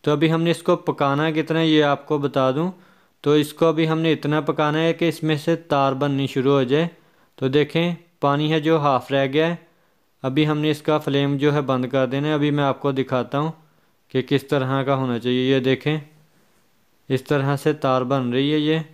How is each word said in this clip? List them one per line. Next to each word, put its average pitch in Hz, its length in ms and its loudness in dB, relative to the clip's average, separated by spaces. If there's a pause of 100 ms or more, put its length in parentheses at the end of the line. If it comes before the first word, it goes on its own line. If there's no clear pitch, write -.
तो 147 80 0
अभी 151 160 2
हमने 165 240 2
इसको 170 260 0
पकाना 147 540 -2
कितना 156 280 -2
है 165 80 2
ये 151 160 4
आपको 143 360 -2
बता 135 320 0
दूं। 160 180 -2 (540)
तो 147 140 4
इसको 151 280 0
अभी 160 200 2
हमने 160 280 0
इतना 151 300 0
पकाना 151 360 0
है 165 140 2
कि 170 140 0
इसमें 156 320 -2
से 165 160 0 (100)
तार 139 300 2
बननी 139 340 0
शुरू 135 220 0
हो 139 140 4
जाए। 156 240 0 (480)
तो 135 120 -2
देखें, 165 460 0 (260)
पानी 143 280 0
है 160 120 0
जो 160 180 2
हाफ 139 320 0
रह 139 160 2
गया 156 200 0
है। 170 120 -4 (640)
अभी 135 220 2
हमने 151 260 0
इसका 151 280 0
फ्लेम 143 380 0
जो 143 140 2
है 147 120 0
बंद 127 260 -2
कर 131 180 0
देना 139 200 -2
है। 156 80 0
अभी 147 160 0
मैं 147 140 0
आपको 139 280 -2
दिखाता 131 440 -2
हूँ 160 160 -2 (600)
कि 127 100 0
किस 135 260 -2
तरह 135 340 0
का 139 120 0
होना 127 240 -2
चाहिए। 127 320 0
ये 135 100 4
देखें, 135 400 -2 (1080)
इस 127 180 -2
तरह 143 300 0
से 151 180 -2
तार 131 300 0
बन 127 280 -2
रही 139 180 0
है 151 100 0
ये। 156 220 0 (100)